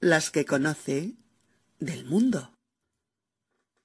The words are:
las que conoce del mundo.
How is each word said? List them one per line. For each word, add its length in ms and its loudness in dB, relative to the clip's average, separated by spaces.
las 300 2
que 140 0
conoce 720 -2
del 260 -8
mundo. 500 0